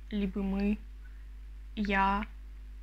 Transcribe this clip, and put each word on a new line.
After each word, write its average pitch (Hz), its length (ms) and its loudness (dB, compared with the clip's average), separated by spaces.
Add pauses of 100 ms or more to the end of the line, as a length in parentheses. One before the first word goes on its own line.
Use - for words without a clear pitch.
(100)
ли 202 160 2
бы 196 160 0
мы, 196 360 4 (1000)
я, 202 500 4 (560)